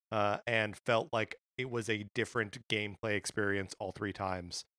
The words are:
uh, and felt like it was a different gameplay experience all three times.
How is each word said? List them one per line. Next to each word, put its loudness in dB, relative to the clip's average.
uh, 2
and 2
felt 6
like 0
it -4
was -2
a 0
different 0
gameplay 0
experience 0
all -4
three -4
times. -4